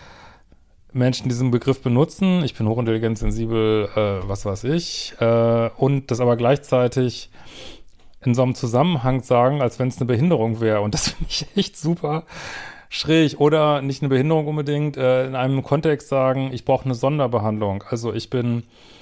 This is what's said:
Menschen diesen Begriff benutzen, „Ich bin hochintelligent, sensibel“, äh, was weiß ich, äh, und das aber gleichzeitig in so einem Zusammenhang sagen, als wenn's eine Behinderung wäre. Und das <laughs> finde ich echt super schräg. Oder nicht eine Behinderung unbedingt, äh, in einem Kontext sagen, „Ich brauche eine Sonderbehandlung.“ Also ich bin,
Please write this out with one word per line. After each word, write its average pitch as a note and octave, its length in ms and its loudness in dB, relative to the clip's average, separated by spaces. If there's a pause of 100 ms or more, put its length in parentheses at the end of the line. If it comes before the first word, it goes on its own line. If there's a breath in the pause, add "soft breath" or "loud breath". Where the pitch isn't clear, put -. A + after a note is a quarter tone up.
(920 loud breath)
Menschen B2+ 340 0
diesen B2 240 0
Begriff B2+ 300 0
benutzen, E3+ 640 2
„Ich C3 100 -6
bin A2 120 -2
hochintelligent, A2+ 500 0
sensibel“, A2 760 0
äh, G2 320 0
was G2 180 -6
weiß - 200 -4
ich, - 540 -4
äh, A#2 580 2
und C3+ 320 0
das A#2+ 120 -2
aber A#2+ 160 4
gleichzeitig B2 920 0 (920 loud breath)
in B2 100 2
so B2+ 100 2
einem B2+ 120 0
Zusammenhang C3 640 0
sagen, C3 400 2
als A#2+ 160 -2
wenn's B2+ 200 -2
eine C3 80 -2
Behinderung A#2 560 0
wäre. G#2+ 200 2
Und G#2 120 -2
das - 160 -2
<laughs> - 0 -
finde - 200 -6
ich - 260 -6
echt - 220 -2
super D#3+ 460 -4 (640 loud breath)
schräg. D#3 520 2
Oder D3+ 400 4
nicht C3+ 200 -4
eine C#3+ 80 0
Behinderung D#3 380 2
unbedingt, D3 480 -2
äh, B2+ 320 2
in C3 80 -8
einem C3 280 0
Kontext D3 440 0
sagen, C3 460 0
„Ich A#2+ 100 -8
brauche C3 220 0
eine C3 100 -2
Sonderbehandlung.“ A2 920 -2
Also A#2 240 -4
ich A2 160 -6
bin, A#2+ 340 -2 (380 loud breath)